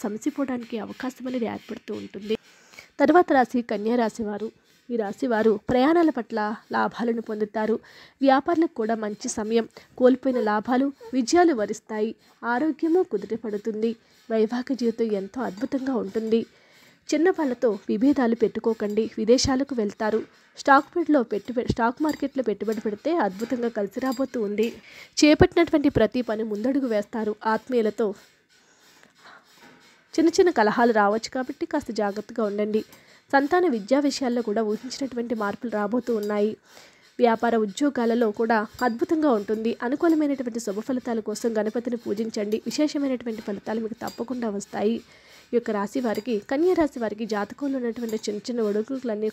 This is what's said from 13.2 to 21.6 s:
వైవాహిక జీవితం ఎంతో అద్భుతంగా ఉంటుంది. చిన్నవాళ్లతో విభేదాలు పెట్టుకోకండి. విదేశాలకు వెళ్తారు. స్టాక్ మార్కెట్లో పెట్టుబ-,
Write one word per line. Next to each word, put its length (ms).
వైవాహిక 440
జీవితం 380
ఎంతో 220
అద్భుతంగా 520
ఉంటుంది. 460
చిన్నవాళ్లతో 600
విభేదాలు 540
పెట్టుకోకండి. 600
విదేశాలకు 640
వెళ్తారు. 400
స్టాక్ 280
మార్కెట్లో 340
పెట్టుబ-, 400